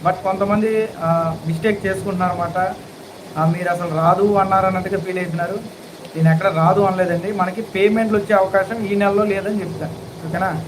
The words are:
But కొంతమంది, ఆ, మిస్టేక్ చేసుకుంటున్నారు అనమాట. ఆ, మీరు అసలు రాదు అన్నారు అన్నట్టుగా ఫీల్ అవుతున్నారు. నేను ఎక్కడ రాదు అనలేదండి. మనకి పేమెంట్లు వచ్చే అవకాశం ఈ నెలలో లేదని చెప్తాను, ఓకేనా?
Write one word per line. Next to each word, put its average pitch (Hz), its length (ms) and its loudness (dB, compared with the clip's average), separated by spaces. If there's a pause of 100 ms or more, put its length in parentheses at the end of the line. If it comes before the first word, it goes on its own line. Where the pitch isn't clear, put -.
But 180 80 2
కొంతమంది, 208 760 0 (100)
ఆ, 165 380 0 (100)
మిస్టేక్ 196 400 0
చేసుకుంటున్నారు 185 460 -2
అనమాట. 175 420 -2 (640)
ఆ, 156 60 2
మీరు 175 240 0
అసలు 175 260 -2
రాదు 185 400 4
అన్నారు 190 320 4
అన్నట్టుగా 185 340 0
ఫీల్ 185 180 -4
అవుతున్నారు. 175 400 -4 (580)
నేను 160 180 6
ఎక్కడ 175 120 2
రాదు 175 340 4
అనలేదండి. 185 520 2
మనకి 185 300 -2
పేమెంట్లు 214 560 2
వచ్చే 202 160 0
అవకాశం 190 520 2
ఈ 196 80 0
నెలలో 202 300 2
లేదని 196 360 -2
చెప్తాను, 160 320 -6 (360)
ఓకేనా? 170 400 -2